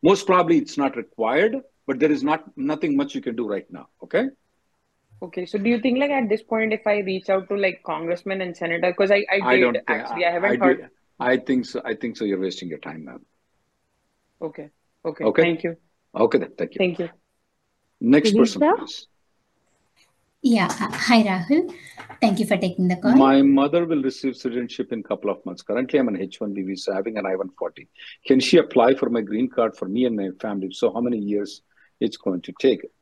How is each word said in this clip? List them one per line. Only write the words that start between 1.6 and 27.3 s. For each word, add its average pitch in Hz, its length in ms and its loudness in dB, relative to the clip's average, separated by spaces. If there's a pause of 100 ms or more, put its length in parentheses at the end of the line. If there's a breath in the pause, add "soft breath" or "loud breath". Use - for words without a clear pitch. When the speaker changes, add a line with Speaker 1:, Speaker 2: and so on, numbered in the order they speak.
Speaker 1:
but 131 140 -4
there 151 100 4
is 139 140 2
not, 156 220 -2 (100)
nothing 151 400 -2
much 139 200 -2
you 131 60 -6
can 117 140 -6
do 113 140 -4
right 98 200 -6
now. 80 180 -18 (140)
Okay? 247 280 -2 (920)
Speaker 2:
Okay. 180 240 -10
So 208 120 -8
do 202 120 0
you 240 120 2
think, 247 160 0
like, 285 140 0
at 254 180 0
this 214 120 -2
point, 220 300 -2
if 220 160 -4
I 208 120 2
reach 190 300 -6
out 190 200 0
to, 202 80 -2
like, 190 260 -2
congressman 175 560 -6
and 180 160 -8
senator, 175 380 -2
'cause 196 180 2
I, 202 180 2
I 196 140 0
Speaker 1:
I 127 120 4
Speaker 2:
did 127 60 6
Speaker 1:
don't 120 120 2
thi-, - 140 -4
Speaker 2:
actually, - 380 -4
Speaker 1:
I, 170 40 4
Speaker 2:
I - 20 0
haven't 175 200 0
Speaker 1:
I - 40 2
do, 233 80 0
Speaker 2:
heard. - 260 2 (300)
Speaker 1:
I 123 160 2
think 127 300 -2
so. - 180 -8
I 113 120 -4
think 113 200 -8
so. - 80 -6
You're 98 160 -2
wasting 92 300 -6
your 73 100 -10
time, 80 240 -14
ma'am. 64 220 -18 (1160)
Speaker 2:
Okay. 151 280 -12 (360)
Okay. 156 200 -6
Speaker 1:
Okay? 160 160 2
Speaker 2:
Thank 165 240 0
you. 170 100 -6 (400)
Speaker 1:
Okay - 220 2
then. - 200 -2
Thank - 180 -6
you. - 20 -12
Speaker 2:
Thank 180 220 -2
you. 170 100 -6 (920)
Speaker 1:
Next 151 360 4
person, 233 260 4
Speaker 3:
Lisa? 330 160 4
Speaker 1:
please. - 300 -14 (1400)
Speaker 4:
Yeah. 226 220 4
Uh, - 260 -6
hi, 226 300 4
Rahul. 214 500 0 (480 loud breath)
Thank 202 200 2
you 214 80 -2
for 202 100 2
taking 180 300 0
the 180 80 2
call. 127 180 0
Speaker 1:
My 135 300 8
mother 143 420 4
will 160 160 0
receive 131 340 -4
citizenship 120 560 -6
in 113 120 -8
couple 104 260 -4
of - 160 -6
months. 90 160 -10
Currently, 127 380 0
I'm 127 80 2
an 98 120 -4
H 95 220 -8
one 104 140 -6
B 98 80 -6
visa, 95 320 -6
having 107 240 -4
an 98 80 -6
I 95 80 -2